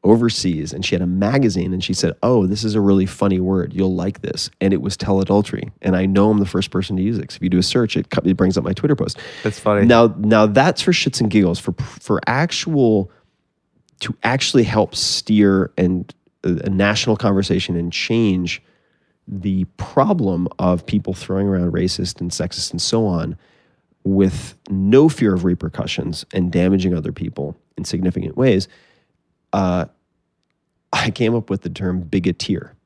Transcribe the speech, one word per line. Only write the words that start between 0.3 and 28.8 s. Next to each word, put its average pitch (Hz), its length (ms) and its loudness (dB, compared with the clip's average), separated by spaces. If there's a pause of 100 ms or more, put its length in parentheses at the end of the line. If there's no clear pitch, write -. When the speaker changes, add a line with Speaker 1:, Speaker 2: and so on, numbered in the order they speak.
Speaker 1:
and 95 120 -8
she - 100 0
had 87 80 0
a 87 40 0
magazine, 95 680 0
and 92 100 -4
she 98 80 -4
said, 87 300 -2
"Oh, 113 240 2
this 104 180 -2
is 107 100 -2
a 110 60 2
really 98 260 4
funny 95 340 0
word. 92 340 -2
You'll 92 200 0
like 90 280 -4
this." - 280 -8 (100)
And 98 120 2
it 90 80 0
was 98 160 -4
teladultery. 98 720 0 (120)
And 95 140 0
I 95 100 0
know 98 240 4
I'm 104 80 4
the 98 80 2
first 90 240 -4
person 92 260 -4
to 92 60 -2
use 107 160 -2
it, 73 100 -8
'cause - 80 -16
if - 60 -8
you 90 80 -2
do 90 80 4
a 92 40 4
search, - 340 0
it - 140 -4
co-, - 140 0
it 92 120 2
brings 92 200 2
up - 80 -2
my 90 80 -2
Twitter 151 240 0
post. - 220 -6 (240)
Speaker 2:
That's 107 160 -4
funny. 104 280 2
Speaker 1:
Now, 117 320 6
now 107 280 4
that's 135 340 2
for 185 120 2
shits - 280 -2
and 107 100 2
giggles, 92 280 4
for, - 140 -6 (280)
for - 260 -2
actual, 127 840 2 (880)
to - 220 -8
actually 123 420 2
help - 320 0
steer 101 800 2
and, 90 360 0 (320)
uh, 87 200 0
a 98 60 -2
national 104 460 0
conversation 95 600 0
and 85 160 -4
change 98 680 0 (680)
the 95 360 -2 (120)
problem 120 720 -2 (100)
of 90 280 0
people 95 260 -2
throwing 95 340 -4
around 90 280 0
racist 90 480 -4
and 87 80 -6
sexist - 400 -8
and 87 100 -8
so 113 260 0
on 82 300 -2 (680)
with 95 520 0 (160)
no 110 400 4
fear 107 240 0
of 87 100 -2
repercussions - 880 -4
and 90 180 -2
damaging 92 440 2
other 78 180 -4
people 78 420 -8 (220)
in - 80 -10
significant 90 540 -4
ways. 107 280 2 (840)